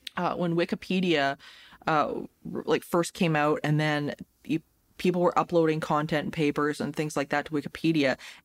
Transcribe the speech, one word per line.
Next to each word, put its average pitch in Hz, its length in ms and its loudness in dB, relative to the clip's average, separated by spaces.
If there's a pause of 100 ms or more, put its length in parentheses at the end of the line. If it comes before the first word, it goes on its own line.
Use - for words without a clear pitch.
(160)
uh, 180 200 -2
when 170 180 0
Wikipedia, 170 840 2 (520)
uh, - 20 2 (640)
r-, - 100 -6
like, - 200 0
first - 300 0
came 165 200 2
out, 151 300 2
and 151 160 2
then 147 340 -2 (300)
you, 160 160 -2 (380)
people 180 220 2
were 175 160 2
uploading 160 440 2
content 151 460 0
and - 60 -8
papers 147 480 0
and 147 140 -6
things 151 220 -6
like 139 140 -2
that 147 160 -2
to - 60 -10
Wikipedia. 151 640 0 (280)